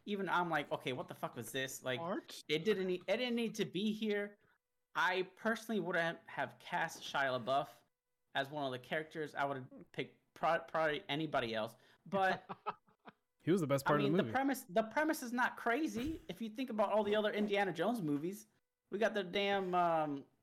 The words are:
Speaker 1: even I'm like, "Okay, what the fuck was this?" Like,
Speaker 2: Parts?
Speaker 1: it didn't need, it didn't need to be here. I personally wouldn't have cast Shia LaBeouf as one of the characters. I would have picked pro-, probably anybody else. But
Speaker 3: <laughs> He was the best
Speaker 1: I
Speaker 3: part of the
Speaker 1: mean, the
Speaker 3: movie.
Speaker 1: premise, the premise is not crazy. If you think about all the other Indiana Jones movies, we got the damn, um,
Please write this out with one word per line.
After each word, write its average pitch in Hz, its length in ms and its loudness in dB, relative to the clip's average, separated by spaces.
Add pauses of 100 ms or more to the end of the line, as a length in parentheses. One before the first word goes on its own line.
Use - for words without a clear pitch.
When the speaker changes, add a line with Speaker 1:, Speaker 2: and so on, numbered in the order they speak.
Speaker 1:
even 196 220 -2
I'm 170 220 2
like, 147 220 0
"Okay, 139 200 -2
what 160 160 -6
the 143 60 -12
fuck - 220 -8
was 113 160 -8
this?" 131 320 -4
Like, 127 160 0
Speaker 2:
Parts? 190 480 -6
Speaker 1:
it 160 160 0
didn't 190 240 2
need, 180 180 0
it 208 120 2
didn't 247 180 0
need 226 200 0
to 208 80 0
be 208 280 0
here. 208 400 -2 (640)
I 185 300 2 (140)
personally 220 400 -2
wouldn't 170 460 0
have 127 320 -4
cast 165 440 -4
Shia 135 400 0
LaBeouf 135 260 0 (680)
as 135 160 -2
one 151 160 -4
of 131 60 -2
the 127 60 -4
characters. 156 600 -6
I 139 60 2
would 139 140 0
have 127 80 -10 (260)
picked - 240 -6 (180)
pro-, 165 240 2 (120)
probably 151 380 0
anybody 139 460 0
else. 110 200 -2 (360)
But 190 380 2
Speaker 3:
<laughs> - 960 -14
He 147 60 2
was 190 100 6
the 151 60 2
best 139 200 2
Speaker 1:
I 147 40 4
Speaker 3:
part 147 100 6
of 143 40 4
the 139 60 4
Speaker 1:
mean, 165 60 4
the 190 80 6
Speaker 3:
movie. 113 80 -4
Speaker 1:
premise, 269 380 0
the 208 140 4
premise 302 380 0
is 233 100 -6
not 240 240 0
crazy. 254 720 0
If - 120 -10
you 226 80 -4
think 254 220 -6
about 208 220 2
all 214 100 4
the 208 140 2
other 208 160 4
Indiana 202 400 2
Jones 202 300 0
movies, 151 440 -2 (460)
we 196 80 -4
got 214 140 4
the 202 100 0
damn, 196 500 0
um, 156 480 2 (200)